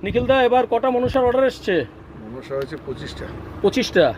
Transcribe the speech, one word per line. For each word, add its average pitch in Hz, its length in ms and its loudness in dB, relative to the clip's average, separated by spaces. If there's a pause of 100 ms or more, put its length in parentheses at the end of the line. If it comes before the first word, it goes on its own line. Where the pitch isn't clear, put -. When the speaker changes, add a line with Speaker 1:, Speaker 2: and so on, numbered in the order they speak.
Speaker 1:
নিখিল 247 220 0
দা, 262 180 4
এবার 247 240 4
কটা 233 220 0
মনসার 247 360 0
অর্ডার 247 180 2
এসছে? 185 420 0 (360)
Speaker 2:
মনসা 127 340 -12
হয়েছে 135 200 -6 (100)
পঁচিশটা। - 400 -10 (360)
Speaker 1:
পঁচিশটা? 190 560 4